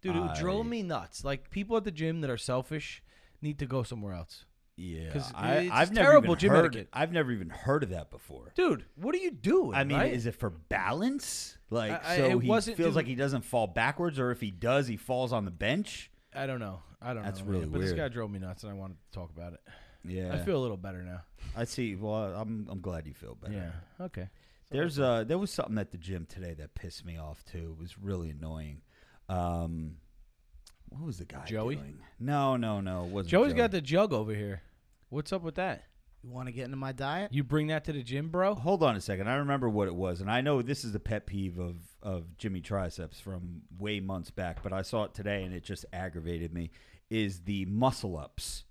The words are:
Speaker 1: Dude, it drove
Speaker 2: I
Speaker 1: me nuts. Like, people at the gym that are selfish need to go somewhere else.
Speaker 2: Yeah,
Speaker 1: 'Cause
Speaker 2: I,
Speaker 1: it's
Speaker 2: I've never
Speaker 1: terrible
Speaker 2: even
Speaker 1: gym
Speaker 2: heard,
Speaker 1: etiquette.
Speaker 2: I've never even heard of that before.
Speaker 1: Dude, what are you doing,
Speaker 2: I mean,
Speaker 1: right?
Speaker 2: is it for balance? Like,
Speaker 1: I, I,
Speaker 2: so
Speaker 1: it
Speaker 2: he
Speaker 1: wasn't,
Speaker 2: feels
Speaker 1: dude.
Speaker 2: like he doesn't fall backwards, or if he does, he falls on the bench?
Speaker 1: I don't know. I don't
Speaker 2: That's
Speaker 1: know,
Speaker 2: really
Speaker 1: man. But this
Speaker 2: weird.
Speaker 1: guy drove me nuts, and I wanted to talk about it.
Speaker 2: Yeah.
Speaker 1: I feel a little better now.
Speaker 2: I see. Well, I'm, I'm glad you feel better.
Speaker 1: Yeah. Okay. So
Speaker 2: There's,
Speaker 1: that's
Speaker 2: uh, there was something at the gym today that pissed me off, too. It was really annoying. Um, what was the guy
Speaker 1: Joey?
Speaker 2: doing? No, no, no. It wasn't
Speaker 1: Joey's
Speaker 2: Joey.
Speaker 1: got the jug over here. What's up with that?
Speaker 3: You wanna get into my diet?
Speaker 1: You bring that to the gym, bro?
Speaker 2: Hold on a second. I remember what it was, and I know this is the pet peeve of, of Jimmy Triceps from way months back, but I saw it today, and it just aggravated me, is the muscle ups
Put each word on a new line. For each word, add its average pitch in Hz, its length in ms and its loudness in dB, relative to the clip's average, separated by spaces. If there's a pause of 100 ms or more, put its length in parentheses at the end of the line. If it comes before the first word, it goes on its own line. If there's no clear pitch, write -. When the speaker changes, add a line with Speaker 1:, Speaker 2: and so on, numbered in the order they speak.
Speaker 1:
Dude, 180 140 2
it 170 180 2
drove 185 320 0
Speaker 2:
I - 20 -4
Speaker 1:
me 233 140 -2
nuts. 165 420 -4
Like, 139 260 -4
people 208 260 0
at 214 80 2
the 208 80 -4
gym 160 300 -2
that 139 80 0
are 120 60 0
selfish 131 640 -4 (400)
need 147 200 -4
to 147 60 -2
go 127 180 0
somewhere 104 300 -8
else. - 320 -12 (300)
Speaker 2:
Yeah, 82 360 -8
Speaker 1:
'Cause 139 220 -4
Speaker 2:
I, 113 220 2
Speaker 1:
it's 180 160 2
Speaker 2:
I've 165 200 6
never 233 160 8
Speaker 1:
terrible 285 220 12
Speaker 2:
even 165 80 6
Speaker 1:
gym 185 140 6
Speaker 2:
heard, 165 120 10 (100)
Speaker 1:
etiquette. 110 200 -8
Speaker 2:
I've 160 180 2
never 156 200 2
even 95 180 -4
heard 139 320 2
of 101 80 -2
that 82 200 -8
before. 64 440 -16
Speaker 1:
Dude, 277 400 4
what 214 200 -2
are 359 40 2
you 370 120 0
doing, 196 440 4
Speaker 2:
I 139 100 4
mean, 143 140 2
Speaker 1:
right? 185 120 4
Speaker 2:
is 120 140 -2
it 113 120 0
for 117 120 -2
balance? 104 1080 -2 (100)
Like, 110 240 0 (100)
Speaker 1:
I, 165 120 0
I, - 20 4
Speaker 2:
so 139 80 6 (140)
Speaker 1:
it 120 40 4
Speaker 2:
he 123 60 2
Speaker 1:
wasn't, 220 300 4
Speaker 2:
feels 165 120 6
Speaker 1:
dude. 139 60 4
Speaker 2:
like 151 100 4
he 131 80 -2
doesn't 135 280 0
fall 117 240 2
backwards, 135 520 0
or 123 120 2
if 120 100 -2
he 107 100 -2
does, 120 360 2
he 117 100 -2
falls 123 380 -2
on 110 100 2
the 95 60 -4
bench? 117 600 -2 (240)
Speaker 1:
I 135 120 -4
don't 131 140 -4
know. 95 200 -8 (220)
I 123 100 -4
don't 113 120 -4
Speaker 2:
That's 95 160 -4
Speaker 1:
know, 98 60 -6
Speaker 2:
really 98 160 2
Speaker 1:
man. 78 100 -2
But 85 100 2
this 95 60 2
Speaker 2:
weird. 87 100 0
Speaker 1:
guy 147 100 0
drove 113 220 -4
me 101 80 -6
nuts, 92 240 -8
and 104 100 -10
I - 20 -8
wanted 95 220 -10 (140)
to - 80 -12
talk 87 100 -10
about 85 240 -12
it. - 80 -16 (420)
Speaker 2:
Yeah. 90 300 -4
Speaker 1:
I 147 60 0
feel 185 180 0
a 131 60 2
little 110 160 -4
better 90 240 -10
now. 90 180 -10 (340)
Speaker 2:
I 117 100 -2
see. 117 300 -4
Well, 104 200 -2
I'm, 107 560 -4
I'm 95 100 -8
glad 87 260 -6
you 71 60 -12
feel 57 220 -16
better. 98 180 -10
Speaker 1:
Yeah. 87 540 -10
Okay. 92 220 -8 (420)
So 131 80 -4
Speaker 2:
There's, 156 180 0
Speaker 1:
that's 139 100 4
Speaker 2:
uh, 117 180 4
there 147 140 0
was 202 120 -2
something - 260 -2
at 101 140 -2
the 90 80 -10
gym 85 260 -6
today 85 300 -10
that 76 200 -14
pissed - 300 -12
me 82 140 -10
off, 76 260 -12
too. 82 340 -10
It 80 40 -10
was 87 160 -14
really 95 320 -4
annoying. 78 500 -8 (480)
Um, 85 680 -2 (920)
what 143 180 -12
was 113 120 -6
the - 60 -10
guy - 200 -14
Speaker 1:
Joey? 110 320 -2
Speaker 2:
doing? 73 220 -12 (200)
No, 135 380 2
no, 110 240 0
no. 92 240 -2
It 87 60 -6
wasn't 95 200 -2
Speaker 1:
Joey's 233 220 8
Speaker 2:
Joey. 233 60 2
Speaker 1:
got 233 120 6
the 185 100 0
jug 170 320 4
over 107 220 0
here. 101 280 -4 (460)
What's - 240 -6
up 190 100 -2
with 160 140 -6
that? 180 280 -2 (380)
Speaker 3:
You 123 80 -16
wanna 127 220 -8
get 123 140 -6
into 135 100 -8
my 135 160 -4
diet? 139 400 -2
Speaker 1:
You 139 100 4
bring 151 260 2
that 156 160 0
to 160 80 -4
the 143 100 -4
gym, 139 260 -4
bro? 185 260 2
Speaker 2:
Hold 175 280 2
on 131 140 8
a 95 40 -2
second. 98 280 -2
I 127 80 2
remember 139 320 2
what 104 200 4
it 87 60 -4
was, 90 260 0
and 95 100 -2
I 120 120 4
know 139 200 4
this 131 220 -2
is 113 80 -4
the 104 80 -2
pet 107 260 -2
peeve 95 320 -4
of, 87 180 -4 (260)
of 87 340 -6
Jimmy 95 240 -4
Triceps 90 600 -4
from 90 420 -8 (160)
way 104 220 -2
months 95 300 -4
back, 87 320 -4
but 95 100 -4
I 98 100 -2
saw 107 220 0
it - 100 -8
today, 101 300 -2
and 90 100 -6
it 87 100 -8
just - 280 -8
aggravated 85 600 -4
me, 85 180 -4 (380)
is 101 320 0
the 95 260 -2
muscle 104 520 2
ups - 520 -8